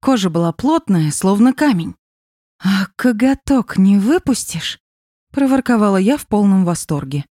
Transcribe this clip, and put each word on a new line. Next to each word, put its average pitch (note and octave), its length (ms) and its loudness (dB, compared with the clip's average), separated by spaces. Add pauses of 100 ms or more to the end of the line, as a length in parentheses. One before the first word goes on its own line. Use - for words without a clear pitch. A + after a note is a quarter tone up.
Кожа A3 260 0
была E3 240 -2
плотная, G3+ 580 -2
словно G#3 440 2
камень. F#3+ 400 -2 (640)
«А F#3+ 260 0 (100)
коготок B3+ 800 0
не G3 200 4
выпустишь?» A#3+ 800 -2 (500)
проворковала B3 680 0
я G3+ 200 2
в - 100 -12
полном G3+ 380 2
восторге. C#3+ 680 -4